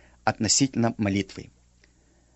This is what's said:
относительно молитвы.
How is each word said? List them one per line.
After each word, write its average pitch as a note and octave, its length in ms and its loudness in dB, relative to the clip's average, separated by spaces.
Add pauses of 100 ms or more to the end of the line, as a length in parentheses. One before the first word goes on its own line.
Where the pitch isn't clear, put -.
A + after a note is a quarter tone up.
(240)
относительно A#2 720 0
молитвы. G2+ 520 -4 (840)